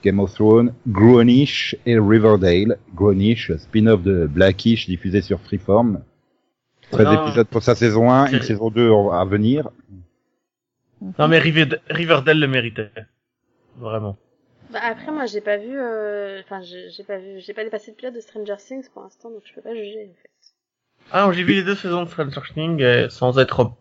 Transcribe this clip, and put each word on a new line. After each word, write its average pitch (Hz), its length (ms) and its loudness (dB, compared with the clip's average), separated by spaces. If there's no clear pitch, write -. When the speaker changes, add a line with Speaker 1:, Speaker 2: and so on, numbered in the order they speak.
Speaker 1:
Game 98 160 2
of 95 140 -2
Thrones, 113 380 4
Grownish 120 840 4
et 117 140 2
Riverdale. 107 800 4
Grownish, 101 640 0
spin-off 107 460 2
de 90 260 0
Blackish 95 580 0
diffusé 92 340 -4
sur 95 200 -6
Freeform. 101 600 0
Treize - 140 4
Speaker 2:
Non. 156 200 2
Speaker 1:
épisodes 113 220 0
pour 113 160 -4
sa 120 100 2
saison 113 380 2
un, 135 140 4
une 135 140 -2
Speaker 2:
C'est 113 80 -10
Speaker 1:
saison 110 220 -2
deux 117 200 2
à 87 120 0
venir. 110 440 -2
Speaker 2:
Non 151 100 2
mais 160 100 4
River-, 156 420 0
Riverdale 156 480 0
le 151 100 0
méritait. 113 420 -6
Vraiment. 107 380 -8
Speaker 3:
Bah 220 100 -10
après 233 300 -8
moi 294 140 -6
j'ai 208 160 -10
pas 208 160 -4
vu, 214 200 -14
euh... 208 600 -10
enfin 190 220 -16
j'ai, 180 280 -20
j'ai 196 140 -20
pas 196 140 -12
vu, 190 200 -18
j'ai 185 160 -18
pas 220 80 -12
dépassé 214 300 -12
le - 40 -20
pilote 254 180 -14
de 240 60 -16
Stranger 208 360 -12
Things 262 260 -16
pour 196 100 -20
l'instant - 280 -20
donc 220 140 -20
je - 100 -20
peux - 60 -20
pas 226 140 -14
juger 214 360 -16
en 175 120 -20
fait. - 80 -20
Speaker 2:
Ah 190 140 0
non, 190 60 2
j'ai 175 120 -4
vu 185 80 2
les 196 100 0
deux 190 140 -4
saisons 175 280 -6
de 170 40 -16
Stranger 143 320 -8
Things 156 260 -4
et 123 300 2
sans 127 280 -2
être 127 320 0